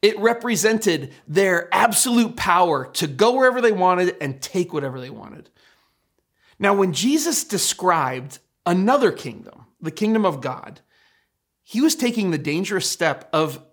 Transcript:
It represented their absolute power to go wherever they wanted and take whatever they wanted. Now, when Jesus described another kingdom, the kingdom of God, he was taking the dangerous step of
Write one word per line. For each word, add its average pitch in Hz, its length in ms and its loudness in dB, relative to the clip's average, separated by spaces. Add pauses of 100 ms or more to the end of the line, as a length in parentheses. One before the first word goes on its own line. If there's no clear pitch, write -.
It 214 180 2
represented 220 920 0 (140)
their 175 460 2
absolute 240 640 2
power 170 560 2
to 170 140 -4
go 202 280 2
wherever 254 240 2
they 233 140 4
wanted 180 480 2
and 135 200 -8
take 180 300 -4
whatever 139 300 -6
they 127 80 -14
wanted. - 400 -20 (1080)
Now, 202 160 2
when 190 200 2
Jesus 294 500 0
described 139 960 -2 (260)
another 202 460 2
kingdom, - 540 -14 (160)
the 160 100 -8
kingdom 214 340 0
of 156 140 -2
God, - 400 -12 (840)
he - 200 -4
was 311 120 4
taking 233 380 0
the 156 60 -2
dangerous 170 520 -4
step - 440 -2
of 156 280 -2 (120)